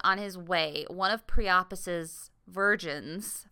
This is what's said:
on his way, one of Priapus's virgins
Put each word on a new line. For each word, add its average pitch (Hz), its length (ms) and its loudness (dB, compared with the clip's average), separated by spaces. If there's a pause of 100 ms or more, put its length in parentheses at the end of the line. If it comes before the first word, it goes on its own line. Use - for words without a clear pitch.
on 190 160 2
his 196 180 -8
way, 165 520 -2
one 185 200 0
of 220 160 -2
Priapus's 180 1040 2 (180)
virgins 180 1040 -2